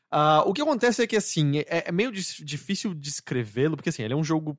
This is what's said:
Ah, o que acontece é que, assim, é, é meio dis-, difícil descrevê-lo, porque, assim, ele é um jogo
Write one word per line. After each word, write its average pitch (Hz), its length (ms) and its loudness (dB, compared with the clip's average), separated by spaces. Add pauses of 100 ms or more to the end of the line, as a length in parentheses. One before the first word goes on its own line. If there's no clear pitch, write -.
(160)
Ah, 151 300 6
o 196 60 2
que 285 100 0
acontece 247 400 2
é 226 60 2
que, 226 80 0
assim, 151 420 2
é, 165 300 -2
é - 20 -6
meio 214 220 0
dis-, 190 320 -8
difícil 175 500 -6
descrevê-lo, 139 800 -2
porque, - 140 -6
assim, 135 160 -4
ele 113 100 -2
é - 20 0
um 160 60 0
jogo 156 360 -2